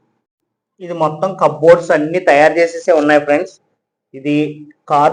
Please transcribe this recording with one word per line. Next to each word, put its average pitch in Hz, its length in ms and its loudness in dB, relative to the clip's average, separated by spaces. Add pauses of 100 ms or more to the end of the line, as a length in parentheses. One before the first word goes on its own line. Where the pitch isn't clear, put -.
(800)
ఇది 175 120 -12
మొత్తం 165 480 -4
కప్‌బోర్డ్స్ 160 500 2
అన్ని 160 300 -2
తయారు 156 320 4
చేసేసే 170 400 -2
ఉన్నాయి 147 280 2
ఫ్రెండ్స్. 147 400 -4 (540)
ఇది 147 520 -4 (220)
కార్ 151 240 2